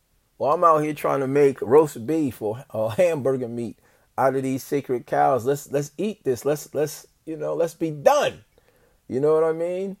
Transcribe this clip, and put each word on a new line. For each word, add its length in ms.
Well, 160
I'm 100
out 200
here 100
trying 280
to 60
make 340
roast 440
beef 360
or, 220
or 200
hamburger 540
meat 300
out 180
of 80
these 200
sacred 420
cows. 400
Let's, 260
let's 260
eat 260
this. 220
Let's, 280
let's, 340
you 100
know, 200
let's 180
be 180
done. 520
You 120
know 140
what 100
I 100
mean? 460